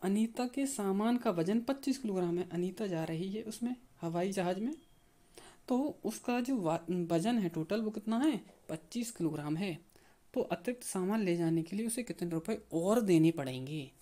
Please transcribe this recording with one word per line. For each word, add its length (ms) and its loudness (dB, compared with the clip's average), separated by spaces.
अनीता 440 2
के 200 -2
सामान 500 2
का 140 0
वजन 300 2
पच्चीस 360 -2
किलोग्राम 400 0
है, 120 -2
अनीता 380 -2
जा 160 -2
रही 280 -4
है 120 -4
उसमें 320 -4
हवाई 300 0
जहाज 280 0
में, 140 -2
तो 380 0
उसका 360 -2
जो 160 0
वा-, 320 0
वजन 280 4
है 100 2
टोटल 320 -2
वो 100 -2
कितना 280 -2
है, 220 2
पच्चीस 420 -6
किलोग्राम 460 -2
है। 200 -2
तो 80 0
अतिरिक्त 420 -4
सामान 380 0
ले 160 2
जाने 260 2
के 120 -8
लिए 120 -2
उसे 160 -2
कितने 260 -6
रुपए 280 -2
और 280 4
देने 300 8
पड़ेंगे? 580 -4